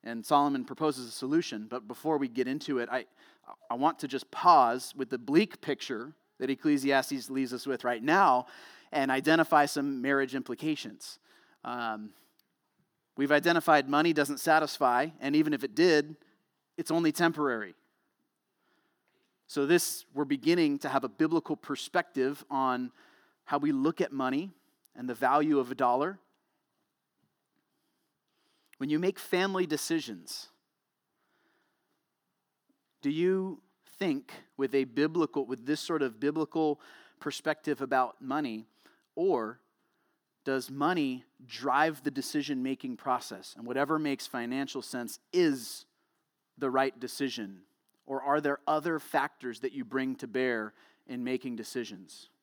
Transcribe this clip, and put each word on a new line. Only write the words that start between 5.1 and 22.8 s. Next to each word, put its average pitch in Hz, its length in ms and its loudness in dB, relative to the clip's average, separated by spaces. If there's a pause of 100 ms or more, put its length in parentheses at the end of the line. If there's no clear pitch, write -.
the 135 80 -4
bleak 147 420 2
picture 135 540 -6 (240)
that 127 100 -4
Ecclesiastes 135 800 0
leaves 131 240 -4
us 127 140 -8
with 127 180 -4
right 120 180 -2
now 147 440 4 (440)
and 135 200 0
identify 147 560 6
some 139 340 -4
marriage 135 340 0
implications. 127 840 -6 (460)
Um, 113 460 -6 (1040)
we've 139 160 2
identified 151 560 4
money 151 240 4
doesn't 143 280 0
satisfy, 147 680 2 (120)
and 139 140 -2
even 151 200 4
if 123 100 -4
it 107 100 -8
did, 156 420 4 (600)
it's - 140 -8
only 160 220 2
temporary. 139 640 0 (1700)
So 139 180 -2
this, 165 480 4
we're 143 120 -2
beginning 143 560 2
to 151 80 -6
have 135 160 0
a 120 40 -6
biblical 156 480 0
perspective 143 920 -4
on 127 400 -2 (540)